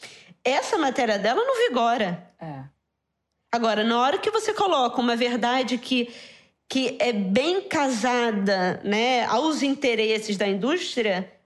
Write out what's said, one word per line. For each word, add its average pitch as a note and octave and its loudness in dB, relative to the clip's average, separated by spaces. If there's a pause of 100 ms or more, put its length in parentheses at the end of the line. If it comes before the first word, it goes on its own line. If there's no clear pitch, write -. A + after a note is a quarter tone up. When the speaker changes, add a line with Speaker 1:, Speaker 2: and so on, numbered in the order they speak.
(440)
Speaker 1:
essa D#4+ 0
matéria B3 0
dela A#3 2
não B4 2
vigora. A#3 0 (140)
Speaker 2:
É. D3 -10 (920)
Speaker 1:
Agora, A3+ 2
na A#3 2
hora C#4+ 2
que G#4 -4
você G#4+ 0
coloca C#4 2
uma A#3+ 2
verdade A#3+ 0
que, A#3+ -2 (580)
que C4 -2
é A#3+ 0
bem B3+ 0
casada, A#3 0
né, A#3 0
aos C4+ 0
interesses A3 0
da G3+ 0
indústria, G#3 -2 (140)